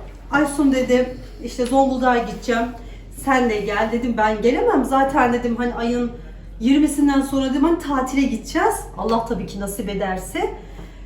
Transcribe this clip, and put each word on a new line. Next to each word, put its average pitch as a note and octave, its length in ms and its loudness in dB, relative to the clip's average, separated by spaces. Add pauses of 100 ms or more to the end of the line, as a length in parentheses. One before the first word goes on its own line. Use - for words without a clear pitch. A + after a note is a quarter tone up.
(320)
"Aysun," C#4+ 420 2
dedi, B3 420 2 (280)
"işte A#3+ 220 -4
Zonguldak'a B3+ 520 4
gideceğim. A#3 480 -2 (600)
Sen B3+ 240 2
de G#3 100 0
gel." G#3 320 -2
Dedim, A#3+ 260 -2
"Ben G#3+ 240 2
gelemem. D4+ 440 4
Zaten," C4+ 480 2
dedim, A#3+ 220 -2
"hani A#3+ 200 -2
ayın A#3+ 360 -2 (480)
yirmisinden C#4+ 600 4
sonra," C4+ 280 0
dedim, C#4 140 2
"hani E4+ 160 4
tatile C4+ 420 0
gideceğiz." A#3+ 540 0 (220)
Allah A3+ 280 0
tabii F3+ 200 -4
ki G3 140 -10
nasip G3 300 -6
ederse. G3 640 -4 (520)